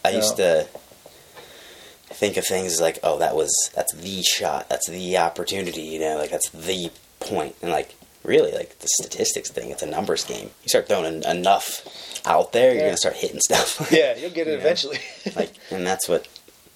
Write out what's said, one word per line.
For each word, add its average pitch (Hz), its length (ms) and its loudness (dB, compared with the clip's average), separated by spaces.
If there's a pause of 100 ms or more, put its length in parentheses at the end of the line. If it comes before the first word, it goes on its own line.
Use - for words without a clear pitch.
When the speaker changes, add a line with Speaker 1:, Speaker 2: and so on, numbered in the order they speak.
Speaker 1:
I 92 60 4
Speaker 2:
You 107 80 0
Speaker 1:
used 107 200 0
Speaker 2:
know? 85 240 6
Speaker 1:
to 76 40 -2 (1500)
think 101 240 0
of 92 100 -2
things 92 280 0
as 82 60 0
like, 82 220 2
"Oh, 78 160 2
that 78 180 2
was, 76 380 0
that's - 200 -2
the 90 280 -8
shot, - 460 0
that's - 200 -4
the 90 280 -2
opportunity," 85 680 -2
you 80 180 -8
know, 78 160 -2
like, 76 140 -4
that's 80 200 -4
the 85 400 -6 (300)
point. 78 420 -4
And, 87 80 -4
like, 76 240 -2 (300)
really, 135 280 4
like, - 280 -8
the - 80 -6 (120)
statistics - 500 -4
thing, - 200 -8
it's - 120 -8
a - 40 -6
numbers 85 380 -2
game. 52 260 -10 (120)
You - 60 -10
start 113 200 2
throwing 92 180 2
en-, 80 180 -4 (140)
enough - 880 0
out - 260 4
there, 127 200 6
you're 113 100 2
Speaker 2:
Yeah. 156 60 4
Speaker 1:
gonna - 100 0
start - 180 0
hitting - 240 -4
stuff. - 480 0
<laughs> - 40 6
Speaker 2:
Yeah, 156 240 4
you'll 170 140 -8
get 165 180 -2
it - 20 -2
Speaker 1:
You 147 60 0
know? 131 60 -6
Speaker 2:
eventually. 147 360 0 (180)
<laughs> - 200 -8
Speaker 1:
Like, - 160 -4 (180)
and 92 160 -4
that's 92 220 0
what 82 180 2 (500)